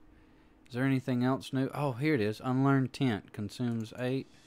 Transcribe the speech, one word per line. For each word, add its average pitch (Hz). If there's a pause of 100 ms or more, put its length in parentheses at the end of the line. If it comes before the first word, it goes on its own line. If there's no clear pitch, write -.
(720)
Is 120
there 123
anything 127
else 131
new? 131
Oh, 139
here 143
it 120
is. 107
Unlearned 131
tent. 117
Consumes 113
eight. 127 (180)